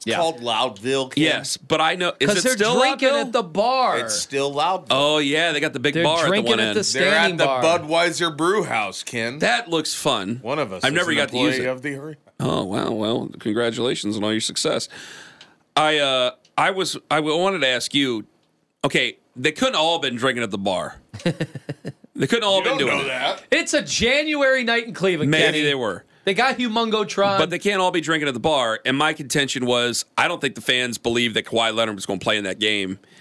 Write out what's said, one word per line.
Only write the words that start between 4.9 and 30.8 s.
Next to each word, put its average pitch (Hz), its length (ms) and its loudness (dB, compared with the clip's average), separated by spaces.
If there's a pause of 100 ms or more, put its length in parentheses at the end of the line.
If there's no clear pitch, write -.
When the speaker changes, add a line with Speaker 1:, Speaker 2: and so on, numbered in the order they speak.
Speaker 3:
Oh, 147 200 4
yeah, 151 340 2
they 147 80 0
got 143 140 0
the 135 80 -6
big 143 120 2
Speaker 1:
They're 165 120 2
Speaker 3:
bar 160 140 2
at - 20 2
the 147 80 4
Speaker 1:
drinking 214 220 2
Speaker 3:
one 110 100 2
Speaker 1:
at 110 80 2
Speaker 3:
end. 104 80 0
Speaker 1:
the 202 60 0 (140)
Speaker 2:
They're 139 120 2
at 151 60 2
Speaker 1:
standing 170 220 2
Speaker 2:
the 160 80 2
Speaker 1:
bar. 131 180 2
Speaker 2:
Budweiser 165 760 2
Brew 180 260 2
House, 113 400 -4
Ken. 120 360 -4
Speaker 3:
That 240 280 0
looks 160 260 -2
fun. 117 480 -2
Speaker 2:
One 131 160 -4
of 120 140 -2
us 92 140 -4
Speaker 3:
I've 139 80 0
Speaker 2:
is - 20 2
Speaker 3:
never 175 160 0
Speaker 2:
an 147 60 0
Speaker 3:
got 143 140 0
to 123 60 -2
use 131 200 2
Speaker 2:
employee 127 100 -2
Speaker 3:
it. - 20 0
Speaker 2:
of 127 120 -4
the 147 140 -6
area. 151 200 -12 (240)
Speaker 3:
Oh, - 240 0
wow. - 280 -2
Well, 110 460 -2
congratulations 117 760 -2
on 104 80 -4
all 107 80 0
your 110 80 0
success. - 480 -2 (880)
I, 156 240 4
uh, 131 320 2 (260)
I 160 140 2
was, 190 240 -2 (160)
I 147 60 4
w-, 156 200 0
wanted 185 220 2
to 135 80 2
ask 123 260 0
you, 127 320 0 (600)
okay, 131 320 0 (180)
they 135 160 0
couldn't 254 240 0
all 160 240 2
been 131 160 -4
drinking 120 280 0
at 107 80 -2
the 104 60 -4
bar. 95 380 -2 (300)
Speaker 1:
<laughs> 170 100 0 (840)
Speaker 3:
They 135 100 0
couldn't 233 160 0
all 196 140 2
Speaker 2:
You 185 60 0
Speaker 3:
been 269 140 0
Speaker 2:
don't 135 100 2
Speaker 3:
doing 143 120 0
Speaker 2:
know 139 80 -4
Speaker 3:
that. 131 300 -4 (120)
Speaker 2:
that. 285 100 4
Speaker 1:
It's - 140 -2
a 285 80 2
January 269 840 2
night 233 240 0
in 202 60 -12
Cleveland, 160 380 0
Speaker 3:
Maybe 156 120 4
Speaker 1:
Kenny. 151 180 2
Speaker 3:
they 143 140 2
were. 104 280 -4 (220)
Speaker 1:
They 196 80 0
got 254 240 0
Humongotron. 214 800 0
Speaker 3:
But 170 140 2
they 175 80 -4
can't 202 200 0
all 180 120 2
be 175 100 0
drinking 147 260 0
at 131 60 0
the 117 60 -6
bar. 123 460 2
And 131 120 0
my 156 160 2
contention 139 520 -2
was, 120 380 2 (140)
I 131 100 2
don't 170 140 -6
think 127 140 -2
the 117 60 -12
fans 127 360 0